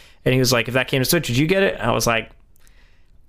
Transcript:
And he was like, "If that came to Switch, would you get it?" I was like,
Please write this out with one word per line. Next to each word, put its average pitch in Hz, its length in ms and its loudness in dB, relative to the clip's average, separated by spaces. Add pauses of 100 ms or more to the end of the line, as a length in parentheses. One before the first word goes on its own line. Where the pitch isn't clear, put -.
(240)
And 127 100 2
he 131 60 2
was 127 120 2
like, 113 160 2
"If 120 60 -4
that 127 140 0
came 139 120 0
to 123 80 -2
Switch, 170 200 0
would 123 100 -2
you 151 80 2
get 190 160 2
it?" - 180 0
I 117 120 0
was 117 160 0
like, 113 220 -2 (1000)